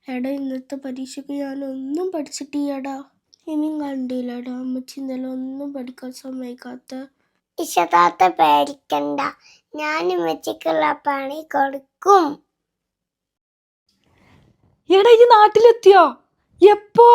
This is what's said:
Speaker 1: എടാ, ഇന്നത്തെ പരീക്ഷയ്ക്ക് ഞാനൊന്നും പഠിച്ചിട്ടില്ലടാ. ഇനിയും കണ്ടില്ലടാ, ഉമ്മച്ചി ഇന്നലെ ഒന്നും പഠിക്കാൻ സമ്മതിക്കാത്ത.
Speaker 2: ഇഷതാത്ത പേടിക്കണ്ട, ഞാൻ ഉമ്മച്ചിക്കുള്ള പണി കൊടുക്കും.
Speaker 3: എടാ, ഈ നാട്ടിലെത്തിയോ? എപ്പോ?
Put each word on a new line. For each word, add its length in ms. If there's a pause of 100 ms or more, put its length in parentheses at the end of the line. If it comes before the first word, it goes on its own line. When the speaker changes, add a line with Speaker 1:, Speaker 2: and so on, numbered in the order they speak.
(140)
Speaker 1:
എടാ, 240
ഇന്നത്തെ 380 (100)
പരീക്ഷയ്ക്ക് 560
ഞാനൊന്നും 720
പഠിച്ചിട്ടില്ലടാ. 800 (560)
ഇനിയും 320
കണ്ടില്ലടാ, 720 (100)
ഉമ്മച്ചി 380
ഇന്നലെ 340
ഒന്നും 400
പഠിക്കാൻ 360 (100)
സമ്മതിക്കാത്ത. 720 (680)
Speaker 2:
ഇഷതാത്ത 580 (180)
പേടിക്കണ്ട, 840 (600)
ഞാൻ 220 (120)
ഉമ്മച്ചിക്കുള്ള 720 (220)
പണി 320 (140)
കൊടുക്കും. 720 (2750)
Speaker 3:
എടാ, 140 (100)
ഈ 140
നാട്ടിലെത്തിയോ? 680 (720)
എപ്പോ? 400